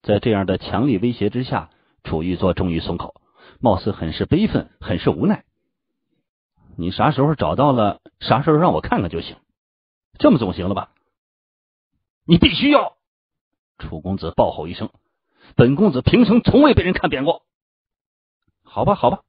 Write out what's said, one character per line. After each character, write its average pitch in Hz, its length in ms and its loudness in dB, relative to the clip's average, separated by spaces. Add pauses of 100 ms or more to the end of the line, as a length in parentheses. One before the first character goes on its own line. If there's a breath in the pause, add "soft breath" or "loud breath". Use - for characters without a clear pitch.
在 104 200 0
这 120 100 0
样 98 160 0
的 92 120 0
强 101 280 -2
力 131 100 2
威 113 140 0
胁 107 180 -2
之 123 140 -4
下， - 280 -6 (340)
楚 80 180 -4
玉 90 140 -2
座 90 180 0
终 92 160 -2
于 82 80 -2
松 87 180 -6
口， - 240 -14 (380 soft breath)
貌 101 200 2
似 - 120 -4
很 80 220 -6
是 95 140 -4
悲 196 200 2
愤， - 240 -4 (100)
很 - 200 -6
是 139 100 -2
无 95 160 -2
奈。 208 180 -2 (1300)
“你 85 120 -4
啥 113 200 0
时 135 100 -2
候 151 140 2
找 87 220 -2
到 139 160 2
了， 107 280 0 (200)
啥 120 220 0
时 160 80 0
候 151 60 4
让 160 160 2
我 78 80 -2
看 - 200 -2
看 117 100 -4
就 82 100 -6
行， - 160 -14 (840)
这 - 120 4
么 175 80 4
总 98 160 -2
行 90 140 -6
了 98 60 -2
吧 - 180 -8 (1300)
？”“你 170 120 4
必 - 160 4
须 277 160 2
要！” 277 260 2 (840)
楚 80 220 -12
公 92 160 -4
子 85 200 -8
暴 101 160 2
吼 76 140 -10
一 90 80 -10
声 - 160 -10 (680 soft breath)
，“本 127 180 6
公 185 180 2
子 123 80 -2
平 226 240 4
生 220 180 4
从 254 200 4
未 285 120 6
被 175 100 2
人 180 100 0
看 - 160 -2
扁 135 140 -4
过。 165 200 -2 (1160)
”“好 - 220 -6
吧， 196 100 2
好 - 160 0
吧。” 190 180 -8